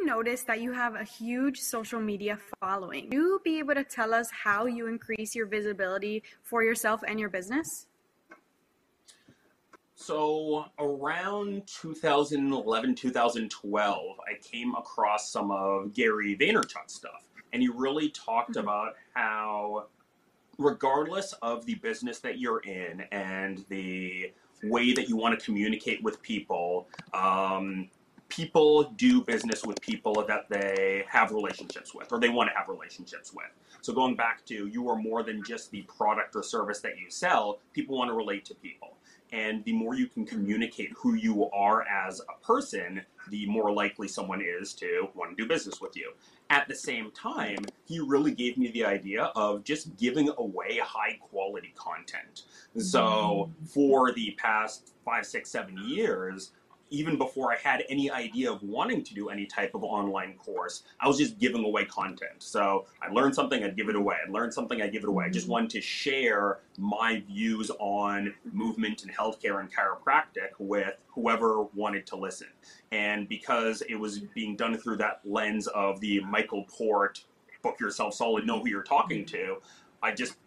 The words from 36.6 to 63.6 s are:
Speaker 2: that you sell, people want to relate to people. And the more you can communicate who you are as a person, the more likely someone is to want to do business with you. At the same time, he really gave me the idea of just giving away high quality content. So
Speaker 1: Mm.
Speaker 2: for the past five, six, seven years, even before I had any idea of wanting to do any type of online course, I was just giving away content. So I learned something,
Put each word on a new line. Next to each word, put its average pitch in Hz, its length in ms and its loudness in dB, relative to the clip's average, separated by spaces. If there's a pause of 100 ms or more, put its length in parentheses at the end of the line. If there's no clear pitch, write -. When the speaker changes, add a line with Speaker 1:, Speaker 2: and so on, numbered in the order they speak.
Speaker 2:
that - 180 -8
you 90 120 -14
sell, 120 500 2 (140)
people 139 240 -2
want 123 120 0
to 113 60 -2
relate 104 300 -2
to - 100 -16
people. - 400 -18 (380)
And 110 300 -2
the 113 80 -2
more 113 240 2
you 123 120 2
can 110 180 -4
communicate 107 720 -2
who 120 200 2
you 107 360 2
are 104 320 6
as 95 380 -2
a - 240 -16
person, 95 560 0 (280)
the 104 160 -4
more 104 260 2
likely 101 380 0
someone 95 320 -6
is 90 340 -6
to 90 400 -2
want 87 200 -8
to 107 60 -4
do 113 60 -4
business 156 320 -2
with - 160 -10
you. - 160 -10 (380)
At 143 180 6
the 135 80 -8
same 113 360 -6
time, 143 480 -4 (260)
he 165 160 -6
really 139 300 4
gave 120 260 0
me 120 140 2
the 113 120 0
idea 101 520 0
of 104 280 2
just 135 320 -4
giving 127 420 4
away 104 460 -2
high 110 380 -4
quality 98 560 -6
content. - 640 -10 (340)
So 110 720 2 (140)
Speaker 1:
Mm. - 60 -12
Speaker 2:
for 135 420 6
the 113 200 -4
past 110 600 -2 (120)
five, 117 200 0
six, - 240 -8
seven 95 280 -6
years, 98 720 -2 (420)
even 151 240 0
before 127 360 0
I - 20 0
had 127 320 2
any 139 240 0
idea 120 400 -2
of 101 120 -6
wanting 143 420 -2
to - 80 -18
do 101 160 -6
any 101 160 -6
type 101 300 -2
of 101 60 -6
online 98 520 -2
course, 90 500 -8 (160)
I 127 80 4
was 135 100 6
just 113 220 2
giving 120 240 2
away 104 220 2
content. - 580 -8
So 98 420 2 (160)
I 92 80 -4
learned 131 240 4
something, 131 300 2